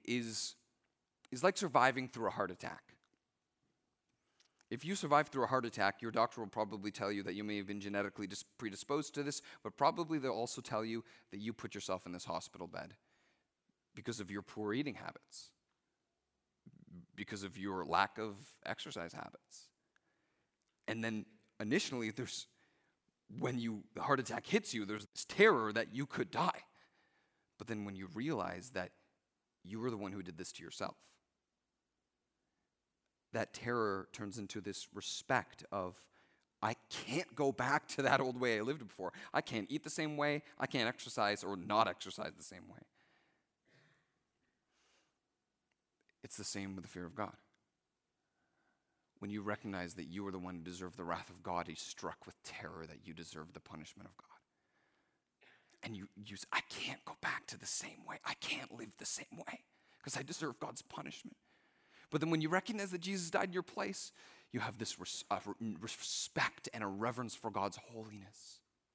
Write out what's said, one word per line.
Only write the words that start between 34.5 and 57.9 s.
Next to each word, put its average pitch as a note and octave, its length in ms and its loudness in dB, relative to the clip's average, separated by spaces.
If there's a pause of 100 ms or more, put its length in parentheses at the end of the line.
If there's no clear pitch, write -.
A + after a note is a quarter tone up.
this G2 320 -6
respect - 800 0
of, F2+ 240 -2 (640)
"I A2 140 2 (160)
can't - 440 -2
go C#3 160 4
back C3+ 380 2
to C#3+ 140 0
that C3+ 180 8
old B2+ 180 2
way A#2 200 4
I - 20 2
lived D3 260 -2
before. F#2 240 -4 (220)
I D3+ 80 6
can't A2 300 -2
eat D3+ 120 -2
the D#3 60 -8
same D3+ 280 0
way. D3 260 2 (160)
I C3 80 2
can't A#2+ 200 4
exercise G#2 560 2
or G2 140 0
not G2+ 300 6
exercise - 500 -4
the - 60 -12
same F#2 240 -12
way." F#2 100 -16 (3500)
It's - 140 -6
the G#2 60 -4
same G2 320 -2
with F2+ 100 -6
the - 60 -12
fear F2 140 -6
of - 100 -10
God. G2+ 200 -4 (1800)
When G2 140 -6
you G#2 100 -2
recognize G2 540 -2
that E2 100 -8
you G2 220 -6
are G2 40 -4
the F#2+ 60 -6
one F2+ 180 -6
who E2 60 -8
deserved F2+ 360 -8
the F#2 60 -6
wrath E2+ 280 -2
of E2+ 100 -18
God, F2 260 0
he's D#2+ 140 -8
struck - 460 -8
with - 160 -18
terror E2 420 -8
that D#2 220 -16
you D#2+ 80 -10
deserve D#2+ 380 -12
the D#2 60 -12
punishment D#2+ 480 -14
of F2+ 100 -18
God. - 100 -20 (1500)
And A2+ 160 -6
you, G2 180 -6
you G#2 200 -10
say, - 160 -8
"I - 180 2
can't - 340 -6
go - 160 -10
back - 280 -2
to - 100 -8
the - 80 -12
same - 420 -4